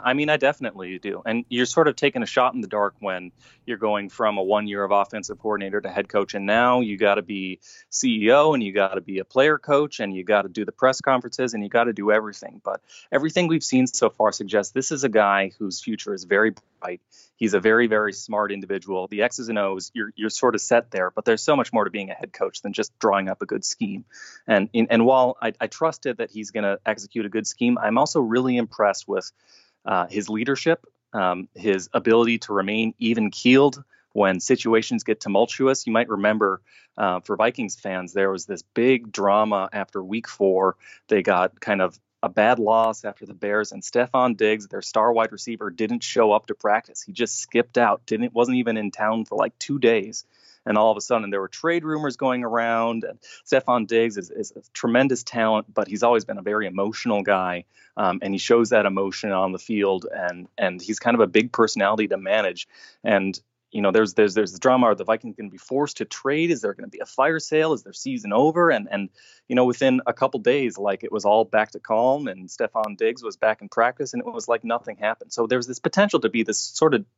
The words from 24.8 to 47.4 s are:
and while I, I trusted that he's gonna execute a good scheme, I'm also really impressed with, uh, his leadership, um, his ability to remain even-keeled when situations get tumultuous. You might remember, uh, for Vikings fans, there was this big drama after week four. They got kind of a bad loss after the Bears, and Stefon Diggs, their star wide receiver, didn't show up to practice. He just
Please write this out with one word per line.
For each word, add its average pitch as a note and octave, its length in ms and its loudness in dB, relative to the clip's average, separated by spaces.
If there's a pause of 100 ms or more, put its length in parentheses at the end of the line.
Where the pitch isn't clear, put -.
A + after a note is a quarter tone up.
and A2+ 160 4
while B2+ 360 4
I, A2+ 180 -4
I A2+ 80 -4
trusted C#3 500 -4
that A#2 140 -6
he's G#2 200 -12
gonna G2+ 340 -2
execute G#2 400 -4
a G2+ 40 -6
good G#2+ 180 -4
scheme, A#2+ 300 0
I'm A2 200 0
also D3 220 0
really B2+ 380 0
impressed G#2+ 500 0
with, F#2+ 240 -4 (540)
uh, F#2 220 0
his G2+ 220 -6
leadership, C3 560 -2 (260)
um, F#2 440 -2
his F#2+ 380 -2
ability A#2 440 4
to - 160 -8
remain G#2+ 460 -2
even-keeled A#2+ 840 4 (300)
when F#2+ 260 2
situations A2+ 640 0
get A2 160 -2
tumultuous. A#2+ 680 0
You A#2+ 60 -4
might A2+ 160 2
remember, G#2 540 0 (360)
uh, F#2 220 0
for G2+ 160 -6
Vikings A2+ 400 -2
fans, F#2 380 -8
there G2 180 0
was F#2 140 -6
this F#2 160 -8
big A#2+ 500 0
drama G2+ 600 0
after G2+ 280 -8
week G#2 280 -8
four. F#2+ 480 2 (320)
They G#2 120 4
got F2+ 380 0
kind G2+ 220 -2
of F2+ 180 -2 (240)
a - 60 -2
bad A2 300 2
loss A2+ 440 2
after G#2 220 -12
the G2+ 80 -18
Bears, G#2 400 -4
and G#2 100 -16
Stefon B2 540 0
Diggs, G#2+ 320 0
their G2 120 -10
star A2 300 2
wide A2+ 220 0
receiver, G#2+ 360 -10
didn't A2+ 340 -4
show A2 280 4
up G#2+ 140 2
to G#2+ 100 -8
practice. - 460 -2
He - 100 -16
just A2 300 -4